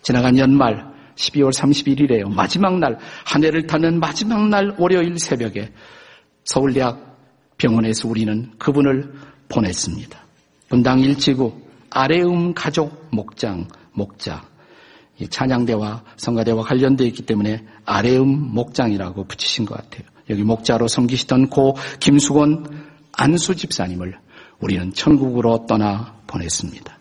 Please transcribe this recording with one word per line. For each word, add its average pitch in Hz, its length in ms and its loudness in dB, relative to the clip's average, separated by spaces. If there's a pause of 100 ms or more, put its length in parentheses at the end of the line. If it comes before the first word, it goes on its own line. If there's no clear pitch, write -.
지나간 127 360 2
연말 131 480 4 (300)
십이월 135 380 0
삼십일일에요. 135 760 0
마지막 180 500 0
날, 131 180 0 (280)
한 - 180 2
해를 160 240 0
타는 165 320 2
마지막 208 500 0
날 202 280 0
월요일 175 420 2
새벽에 113 520 -6 (760)
서울대학 131 720 -2 (400)
병원에서 113 500 0
우리는 113 500 -4
그분을 143 560 0 (360)
보냈습니다. - 680 -4 (520)
분당 127 300 2
일 139 180 2
지구 131 360 0 (360)
아래음 175 640 0
가족 156 580 -4
목장 101 560 -6 (240)
목자, 98 520 -10 (760)
이 - 80 -10
찬양대와 117 760 -2 (120)
성가대와 113 480 -2
관련되어 131 440 2
있기 117 160 -6
때문에 107 420 -2 (200)
아래음 127 680 2
목장이라고 101 720 -2
붙이신 - 400 -4
것 - 100 -10
같아요. - 320 -16 (220)
여기 101 140 0
목자로 113 440 2
섬기시던 127 600 2
고 135 260 4 (240)
김수건 147 880 2 (320)
안수 165 360 2
집사님을 90 600 -8 (420)
우리는 92 340 -4
천국으로 123 720 2
떠나 104 480 0 (100)
보냈습니다. - 760 -8